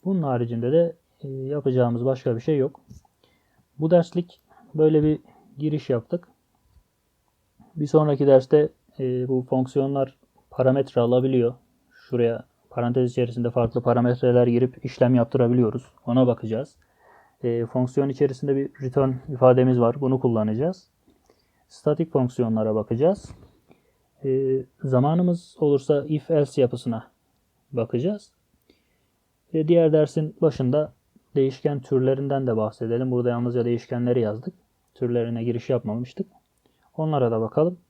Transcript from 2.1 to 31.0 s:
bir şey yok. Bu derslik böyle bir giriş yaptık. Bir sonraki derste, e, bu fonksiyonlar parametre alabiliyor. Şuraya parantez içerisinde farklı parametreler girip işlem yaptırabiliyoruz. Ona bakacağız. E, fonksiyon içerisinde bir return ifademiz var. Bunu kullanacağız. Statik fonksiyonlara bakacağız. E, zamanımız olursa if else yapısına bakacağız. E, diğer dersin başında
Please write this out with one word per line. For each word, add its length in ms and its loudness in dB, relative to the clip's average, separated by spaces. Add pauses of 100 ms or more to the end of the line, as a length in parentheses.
bir 60 -8
şey 160 0
yok. 240 -2 (960)
Bu 120 0
derslik 500 0 (340)
böyle 280 4
bir 160 0 (380)
giriş 320 -6
yaptık. 380 -4 (1500)
Bir 120 -4
sonraki 400 2
derste, 420 6 (300)
e, 280 -4
bu 220 -2
fonksiyonlar 680 -2 (320)
parametre 520 0
alabiliyor. 520 2 (380)
Şuraya 540 -4 (240)
parantez 420 -2
içerisinde 400 -4
farklı 300 -2
parametreler 680 2
girip 380 -2
işlem 300 2
yaptırabiliyoruz. 680 2 (200)
Ona 220 2
bakacağız. 500 -4 (680)
E, 220 -2
fonksiyon 440 -2
içerisinde 460 -2
bir 260 -6
return 300 0 (180)
ifademiz 500 4
var. 220 0
Bunu 180 0
kullanacağız. 720 -4 (760)
Statik 440 -4
fonksiyonlara 640 -2
bakacağız. 560 -2 (920)
E, 360 0 (240)
zamanımız 760 0
olursa 480 0
if 240 -4
else 300 0
yapısına 500 -4 (600)
bakacağız. 600 -4 (1200)
E, 140 -2
diğer 260 4
dersin 480 0
başında 520 0 (420)